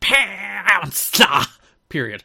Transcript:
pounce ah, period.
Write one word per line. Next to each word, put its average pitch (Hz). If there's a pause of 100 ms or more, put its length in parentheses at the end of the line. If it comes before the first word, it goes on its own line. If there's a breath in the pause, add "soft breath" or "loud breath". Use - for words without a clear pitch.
pounce 196
ah, 139 (320 soft breath)
period. 113